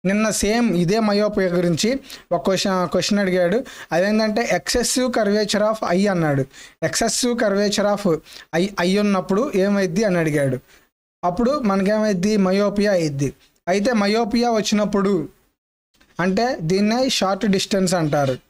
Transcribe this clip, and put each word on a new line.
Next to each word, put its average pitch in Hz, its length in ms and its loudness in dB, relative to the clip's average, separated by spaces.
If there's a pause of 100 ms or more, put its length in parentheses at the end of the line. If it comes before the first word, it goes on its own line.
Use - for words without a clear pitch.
నిన్న 208 240 0
సేమ్ 208 460 0
ఇదే 175 220 2
myopia 208 500 0
గురించి 175 520 0 (320)
ఒక 165 120 -2
క్వశ్చన్, 185 460 0
క్వశ్చన్ 196 300 0
అడిగాడు. 185 440 0 (280)
అదేంటంటే 214 600 0
excessive 240 600 -2
curvature 208 480 0
of 214 320 -2
eye 196 180 2
అన్నాడు. 151 300 0 (440)
Excessive 233 480 -2
curvature 208 600 0
of 190 180 0 (440)
eye, 196 240 -2
eye 185 180 2
ఉన్నప్పుడు 202 560 0
ఏమైద్ది 196 480 0
అని 180 140 2
అడిగాడు. 147 420 0 (640)
అప్పుడు 240 360 0
మనకేమైద్ది? 208 800 0
మయోపియా 202 540 2
అయిద్ది. 143 420 0 (340)
అయితే 208 260 0
మయోపియా 226 580 0
వచ్చినప్పుడు 202 800 0 (880)
అంటే 208 420 0
దీన్నే 208 480 0
షార్ట్ 196 360 -2
డిస్టెన్స్ 190 480 0
అంటారు 147 440 0 (120)